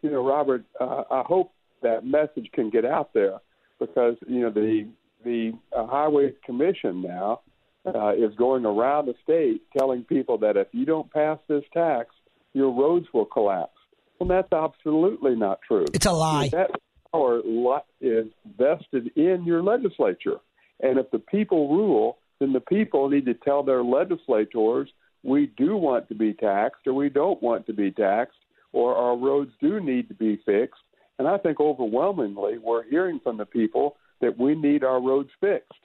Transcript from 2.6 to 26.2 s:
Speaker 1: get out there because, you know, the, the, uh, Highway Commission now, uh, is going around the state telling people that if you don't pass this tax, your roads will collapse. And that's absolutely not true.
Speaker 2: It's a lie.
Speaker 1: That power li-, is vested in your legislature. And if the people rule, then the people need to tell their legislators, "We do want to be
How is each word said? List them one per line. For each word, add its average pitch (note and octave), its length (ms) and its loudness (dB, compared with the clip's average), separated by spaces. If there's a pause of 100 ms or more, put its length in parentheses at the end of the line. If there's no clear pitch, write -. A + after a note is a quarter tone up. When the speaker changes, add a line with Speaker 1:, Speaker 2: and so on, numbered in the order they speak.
Speaker 1:
get A2 120 2
out C#3 300 -2
there G2 260 0 (400)
because, A#2+ 360 0 (120)
you B2 140 -2
know, A#2 80 0
the, G#2+ 380 0 (360)
the, A#2 300 -4 (180)
uh, A#2 140 -4
Highway C#3+ 480 0 (100)
Commission B2 600 -4
now, F#2 380 -6 (440)
uh, G#2+ 280 -2
is G#2+ 220 0
going B2 300 0
around B2+ 400 0
the B2+ 80 -6 (100)
state D#3 380 0 (160)
telling C3 260 -2
people B2+ 360 -2
that G#2+ 180 2
if G2 140 0
you B2 140 -4
don't D#3 280 -2
pass D3+ 240 0 (100)
this D3 240 -2
tax, D#3 380 -2 (440)
your C3+ 180 2
roads D3+ 420 2
will A2 120 2
collapse. G2 520 -2 (420)
And F3+ 80 -2
that's F#3 240 2
absolutely D#3 840 0
not G2+ 300 -2
true. G2 280 2
Speaker 2:
It's - 140 0
a G2 40 2
lie. D#3 400 2
Speaker 1:
That - 200 0 (420)
power B2 320 2
li-, A#2+ 320 0 (240)
is A2+ 240 0 (320)
vested C3 580 0
in F3+ 300 2
your E3+ 160 2
legislature. F#3 800 0 (400)
And C3 180 2
if C3 140 -2
the A2+ 80 0
people F#3 500 0
rule, C#3+ 480 2 (220)
then C#3 140 0
the C3 60 2
people D#3+ 480 0
need C#3 200 0
to A#2+ 80 0
tell C#3+ 260 0
their C3 220 2
legislators, B2 1080 0 (340)
"We C#3 240 2 (100)
do D#3+ 180 2
want D3 340 0
to A2+ 60 -10
be G#2+ 180 0